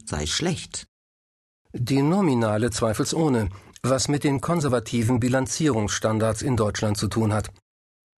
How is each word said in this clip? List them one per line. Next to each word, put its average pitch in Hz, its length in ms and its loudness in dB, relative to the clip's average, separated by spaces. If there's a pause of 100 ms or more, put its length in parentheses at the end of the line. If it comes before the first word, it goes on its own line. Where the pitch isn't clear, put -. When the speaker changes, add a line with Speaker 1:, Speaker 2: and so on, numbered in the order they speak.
Speaker 1:
sei - 200 -4
schlecht. - 600 -4 (880)
Speaker 2:
Die 135 300 0
nominale 123 720 2
zweifelsohne, 120 800 0 (320)
was 127 260 0
mit 147 160 0
den 139 160 2
konservativen 123 800 0
Bilanzierungsstandards 113 1200 0
in 131 140 0
Deutschland 107 400 0
zu 113 100 -2
tun 110 260 0
hat. 107 200 -2 (640)